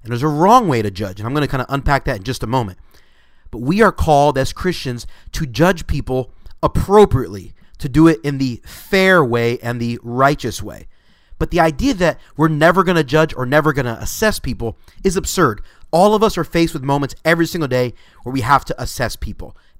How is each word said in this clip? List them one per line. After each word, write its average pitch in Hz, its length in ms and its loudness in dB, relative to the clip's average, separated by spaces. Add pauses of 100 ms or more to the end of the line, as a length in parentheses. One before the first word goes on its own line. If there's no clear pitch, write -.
and 113 80 -14
there's 120 120 -4
a 156 60 0
wrong 190 400 4
way 120 140 0
to 104 80 -2
judge. 92 280 -8
And 104 80 -8
I'm 127 60 -6
gonna 147 160 0
kinda 127 220 -4
unpack 139 340 0
that 127 140 -4
in 95 60 -14
just 123 180 -6
a 120 40 -6
moment. 113 320 -2 (720)
But 117 120 -10
we 175 180 0
are 202 120 6
called 143 440 2
as 135 160 -2
Christians 135 540 -6 (260)
to 156 140 -4
judge 160 400 0
people 131 480 -4 (280)
appropriately, 139 920 2 (240)
to 151 100 -8
do 151 180 6
it 160 160 4
in 143 140 -4
the 131 300 -4
fair 190 580 2
way 117 360 0
and 120 200 -6
the 117 220 -4
righteous 127 600 0
way. - 260 -14 (500)
But - 140 -4
the 170 80 2
idea 165 340 0
that 170 260 0 (160)
we're 160 120 2
never 165 360 4
gonna 165 200 2
judge 156 300 2
or 123 120 -6
never 151 260 2
gonna 123 260 -4
assess - 400 -2
people 113 380 -8 (260)
is - 140 0
absurd. 160 460 -2 (280)
All 196 240 4
of 202 80 2
us 220 140 2
are 170 80 -4
faced 165 300 0
with 135 80 -6
moments 143 320 -2 (100)
every 165 220 2
single 160 220 -4
day 127 260 -2 (300)
where 127 80 -8
we 135 100 -4
have 135 240 2
to 123 160 -8
assess 120 340 -6
people. - 400 -12 (240)